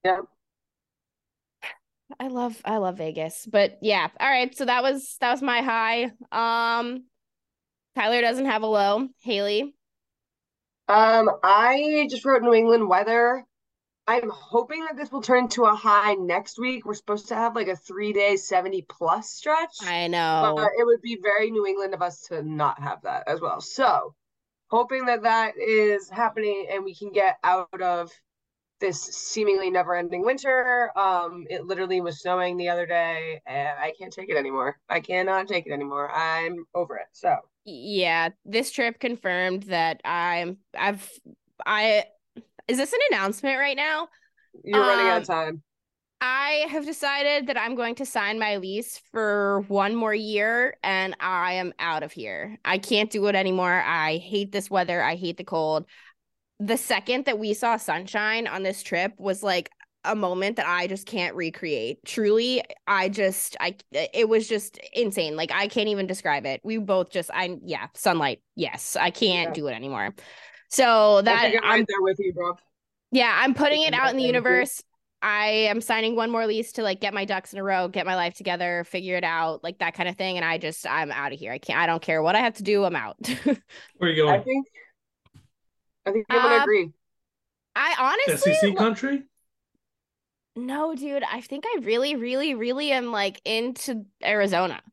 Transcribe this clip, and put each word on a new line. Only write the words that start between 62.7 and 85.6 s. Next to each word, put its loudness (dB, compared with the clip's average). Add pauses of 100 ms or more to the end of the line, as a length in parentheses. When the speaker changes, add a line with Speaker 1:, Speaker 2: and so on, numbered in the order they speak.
Speaker 2:
I 2
just, -2
I, -4 (140)
it 0
was 4
just -6 (140)
insane. -2
Like, -4
I 0
can't -2
even -2
describe -2
it. -6
We -6
both 0
just, -6
I, -4
yeah, -8
sunlight. 0 (140)
Yes, -6
I 2
can't 0
Speaker 1:
Yeah. -6
Speaker 2:
do -6
it -4
anymore. -6 (540)
So 8
that 6
Speaker 1:
I 4
think 4
I'm 2
right 6
Speaker 2:
I'm 2
Speaker 1:
there 0
with 2
you, -2
bro. -4 (580)
Speaker 2:
Yeah, 4
I'm 4
putting 2
it 2
Speaker 1:
Yeah, 2
Speaker 2:
out 4
in -2
the 0
Speaker 1:
thank -
you. 2
Speaker 2:
universe. 2 (400)
I 0
am 2
signing 0
one 0
more 0
lease -2
to, -4
like, -2
get -4
my -2
ducks -6
in -10
a -6
row, 0
get -4
my -2
life -2
together, -4
figure -6
it -2
out, -2
like, -8
that -2
kind -2
of -6
thing. -4
And -2
I 0
just, -8
I'm -2
out -4
of -14
here. -10
I -8
can't, -2
I 4
don't 0
care 0
what 4
I 6
have 0
to -14
do. 2
I'm -2
out. -6
<laughs> -8
Speaker 3:
Where 2 (460)
are 2
you 4
Speaker 1:
I 6
Speaker 3:
going? -2
Speaker 1:
think, -2 (1400)